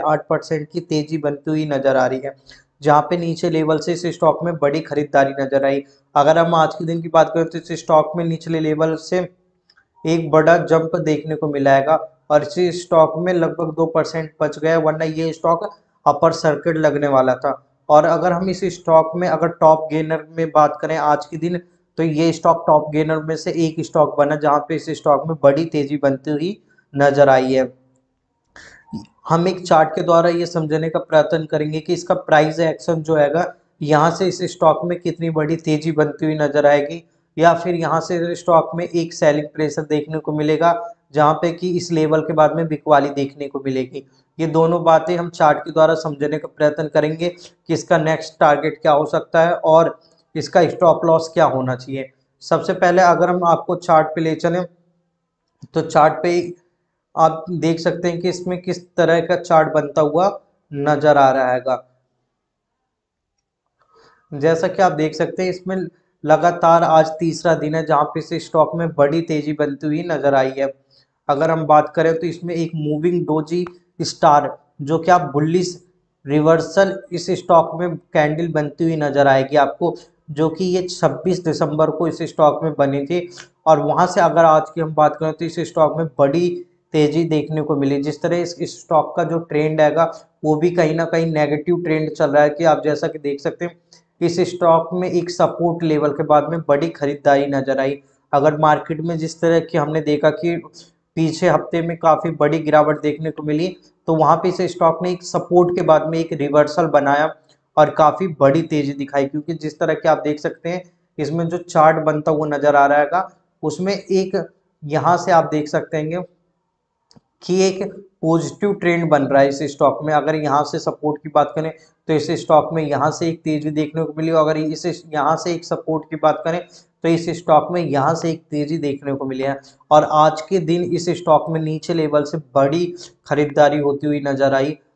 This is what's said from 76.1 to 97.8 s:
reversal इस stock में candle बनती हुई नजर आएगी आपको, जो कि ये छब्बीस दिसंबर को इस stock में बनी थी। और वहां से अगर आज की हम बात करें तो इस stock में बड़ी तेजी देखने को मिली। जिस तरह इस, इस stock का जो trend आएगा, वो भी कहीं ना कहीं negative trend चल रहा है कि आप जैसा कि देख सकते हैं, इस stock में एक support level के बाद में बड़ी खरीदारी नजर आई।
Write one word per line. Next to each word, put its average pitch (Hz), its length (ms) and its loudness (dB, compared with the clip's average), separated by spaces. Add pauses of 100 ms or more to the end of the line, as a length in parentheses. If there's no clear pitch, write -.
reversal 160 680 2 (180)
इस 170 200 -8
stock 165 440 2
में 170 200 -6 (180)
candle 156 360 0
बनती 151 340 -4
हुई 165 140 0
नजर 143 300 2
आएगी 135 300 2
आपको, 147 360 0 (360)
जो 151 200 0
कि 185 160 -4
ये 180 180 0
छब्बीस 180 560 -2
दिसंबर 151 520 0
को - 160 -4
इस 156 160 -6
stock 147 400 2
में 160 100 -4
बनी 139 280 0
थी। 170 280 -6 (360)
और 156 160 6
वहां 147 260 0
से 180 140 0
अगर 165 240 4
आज 156 240 4
की 165 120 -8
हम 156 120 -6
बात 151 220 2
करें 156 180 -4
तो 170 120 -8
इस 165 160 -8
stock 156 360 0
में 165 80 -2 (120)
बड़ी 156 320 2 (440)
तेजी 151 320 2
देखने 156 360 -2
को 151 140 -2
मिली। 139 260 0
जिस 147 200 -6
तरह 170 160 -2
इस, 170 180 -6
इस - 240 -10
stock 151 360 0
का 175 100 -2
जो 165 160 -4
trend 156 400 -2
आएगा, 156 300 2 (320)
वो 151 120 2
भी 170 160 0
कहीं 160 240 0
ना 165 100 -2
कहीं 165 220 -2
negative 151 560 -2
trend 156 280 -2
चल 147 200 -2
रहा 147 120 4
है 151 80 4
कि 165 140 -6
आप 151 200 4
जैसा 151 220 -2
कि 151 120 -8
देख 143 200 -6
सकते 165 260 -6
हैं, 170 120 -12 (440)
इस 170 180 0 (100)
stock 165 440 2
में 180 160 -4
एक 170 220 -2
support 170 520 -2
level 151 280 0
के 156 140 -6
बाद 147 240 4
में 165 120 -4
बड़ी 147 300 0
खरीदारी 143 560 0
नजर 135 320 -2
आई। 139 180 -2 (360)